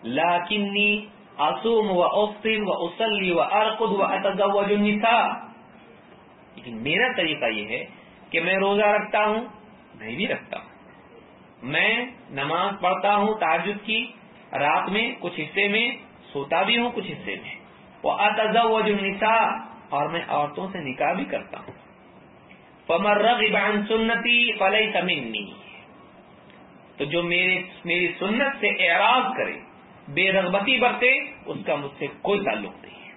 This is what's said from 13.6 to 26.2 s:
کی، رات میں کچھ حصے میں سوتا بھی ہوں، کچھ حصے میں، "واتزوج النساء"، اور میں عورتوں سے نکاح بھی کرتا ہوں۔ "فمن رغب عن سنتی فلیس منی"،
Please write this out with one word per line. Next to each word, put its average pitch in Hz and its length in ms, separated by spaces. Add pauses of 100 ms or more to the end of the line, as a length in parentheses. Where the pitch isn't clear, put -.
کی، 220 200 (480)
رات 151 360
میں 226 300
کچھ 170 200
حصے 190 280
میں 226 240 (420)
سوتا 165 300
بھی 233 140
ہوں، 240 140
کچھ 190 200
حصے 104 240
میں، - 200 (480)
"واتزوج 214 800
النساء"، 208 760 (320)
اور 147 200
میں 170 180
عورتوں 147 400
سے 185 120
نکاح 147 340
بھی 220 120
کرتا - 340
ہوں۔ - 140 (1120)
"فمن 196 240
رغب 208 440
عن 208 300
سنتی 233 720
فلیس 208 380
منی"، 120 580 (1400)